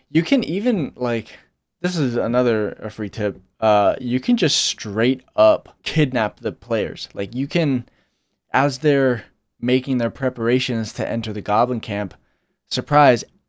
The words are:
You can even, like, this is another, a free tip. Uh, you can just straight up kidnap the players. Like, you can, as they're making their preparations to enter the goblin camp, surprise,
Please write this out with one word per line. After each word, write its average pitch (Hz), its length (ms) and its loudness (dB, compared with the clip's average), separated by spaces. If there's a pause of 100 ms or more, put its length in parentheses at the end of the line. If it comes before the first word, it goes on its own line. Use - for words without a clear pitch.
You 160 140 2
can 254 220 0
even, 196 500 -2
like, 120 420 -4 (440)
this 180 160 -4
is 127 180 0
another, 113 600 0
a - 140 -12
free 104 200 -8
tip. 104 320 -6 (180)
Uh, 104 420 4
you 123 200 -2
can 240 160 0
just 165 240 2
straight 117 640 -2 (100)
up 107 480 4
kidnap 127 560 -2
the 113 140 -6
players. 107 600 -6
Like, 104 200 -8
you 139 140 -4
can, 139 380 0 (680)
as 131 260 0
they're 135 460 2 (360)
making 127 380 0
their 117 120 0
preparations 123 840 -2
to - 160 -6
enter 113 240 -6
the 101 80 -8
goblin 113 400 0
camp, 101 340 -8 (540)
surprise, 131 560 4 (240)